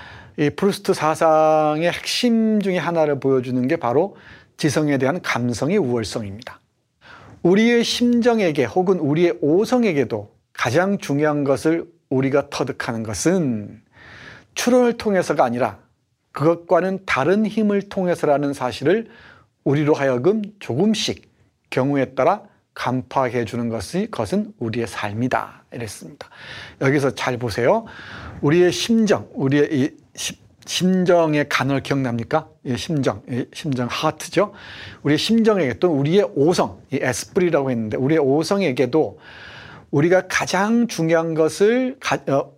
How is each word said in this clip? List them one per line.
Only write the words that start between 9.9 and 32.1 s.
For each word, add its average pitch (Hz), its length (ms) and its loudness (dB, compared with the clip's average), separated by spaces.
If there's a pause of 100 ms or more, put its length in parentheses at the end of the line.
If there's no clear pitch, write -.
가장 180 440 0
중요한 147 460 0
것을 160 420 0 (240)
우리가 135 400 0
터득하는 120 540 -6
것은 113 760 -2 (720)
추론을 240 440 2
통해서가 170 460 0
아니라 120 360 -2 (540)
그것과는 170 720 0
다른 190 400 0
힘을 202 440 0
통해서라는 147 640 0
사실을 139 560 -2 (540)
우리로 147 300 2
하여금 139 480 2 (180)
조금씩 151 720 -2 (400)
경우에 135 440 -2
따라 160 300 0 (300)
간파하게 127 680 -2
해주는 117 300 -4
것이, 165 420 -4
것은 190 480 -4
우리의 113 280 -4
삶이다. 104 840 -6
이랬습니다. - 560 -14 (520)
여기서 135 340 2
잘 123 220 -4
보세요. 127 480 0 (560)
우리의 170 300 4
심정, 202 600 0
우리의 147 380 2
이 143 180 0 (260)
시-, - 220 -10 (280)
심정의 170 840 2
간헐 135 320 0
기억납니까? 131 680 -2 (160)